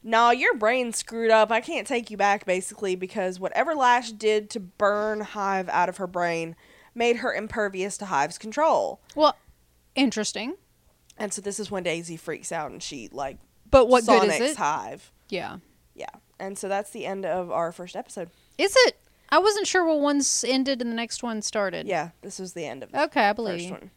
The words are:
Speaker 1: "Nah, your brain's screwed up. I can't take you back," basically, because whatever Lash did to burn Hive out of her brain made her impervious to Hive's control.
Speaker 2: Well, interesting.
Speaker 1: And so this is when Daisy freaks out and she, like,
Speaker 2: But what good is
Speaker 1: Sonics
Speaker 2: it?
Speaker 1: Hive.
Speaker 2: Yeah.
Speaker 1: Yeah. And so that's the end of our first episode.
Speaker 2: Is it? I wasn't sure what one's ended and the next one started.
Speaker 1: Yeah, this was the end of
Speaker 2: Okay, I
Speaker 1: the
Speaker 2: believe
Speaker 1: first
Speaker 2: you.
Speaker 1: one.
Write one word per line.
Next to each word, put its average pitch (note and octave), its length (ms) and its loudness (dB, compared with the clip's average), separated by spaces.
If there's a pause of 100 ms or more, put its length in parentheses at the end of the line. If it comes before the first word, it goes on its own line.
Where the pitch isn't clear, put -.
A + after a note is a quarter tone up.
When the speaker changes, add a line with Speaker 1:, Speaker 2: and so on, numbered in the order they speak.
Speaker 1:
"Nah, A#3 300 4
your D#4+ 240 2
brain's A#3 400 0
screwed A3+ 340 -2
up. A3 220 6
I A3+ 80 2
can't A#3 260 -6
take A#3+ 240 -4
you G#3+ 60 -12
back," G3+ 300 2
basically, F#3+ 500 -2
because F#3 420 -6
whatever B3 380 -2
Lash B3 380 2
did G#3+ 380 0
to A3 100 -8
burn G#3 580 0
Hive G3 480 -4
out F3 220 2
of F3+ 80 -10
her F#3+ 100 -6
brain E3+ 480 -2 (400)
made A#3+ 220 2
her A#3 160 -2
impervious G3 640 -4
to G3+ 80 -10
Hive's D#3 320 0
control. G#3+ 640 0 (120)
Speaker 2:
Well, D4 220 4 (580)
interesting. A#3 640 -2 (600)
Speaker 1:
And G3+ 160 -6
so G3+ 80 -10
this G3 180 -6
is G3+ 100 -8
when F#3+ 140 -6
Daisy E3+ 320 -6
freaks - 380 -10
out D3+ 180 -6
and - 100 -14
she, A#2+ 300 -12
like, C#3 280 -10 (300)
Speaker 2:
But B3+ 200 10
what B3+ 160 8
good A3+ 180 8
is D#3 120 4
Speaker 1:
Sonics - 40 0 (120)
Speaker 2:
it? C#4+ 60 -6
Speaker 1:
Hive. D3 540 -4 (160)
Speaker 2:
Yeah. F3+ 300 -8 (380)
Speaker 1:
Yeah. - 100 -12 (340)
And G3 180 -10
so F#3+ 120 -8
that's G3+ 220 -4
the G3+ 140 -10
end F#3+ 200 -6
of F3 260 -4
our E3+ 220 -2
first F3+ 240 -16
episode. F#3+ 320 -12 (280)
Speaker 2:
Is F#4+ 160 0 (120)
it? - 120 0 (360)
I D4+ 60 6
wasn't G4+ 260 2
sure F#4 200 2
what D#4 160 2
one's C#4+ 440 0
ended C4 360 0
and A#3 100 -4
the A3+ 40 -4
next A#3 280 -6
one A3+ 180 -4
started. F3+ 460 -4
Speaker 1:
Yeah, E3+ 220 -2 (120)
this G#3 160 -14
was F#3 140 -12
the D#3+ 140 -10
end B2+ 180 -10
of - 100 -18
Speaker 2:
Okay, D4 280 0
I G3+ 80 4
Speaker 1:
the G#3 60 0
Speaker 2:
believe G#3+ 180 -4
Speaker 1:
first F3 120 -8
Speaker 2:
you. F#3 60 -12
Speaker 1:
one. - 240 -14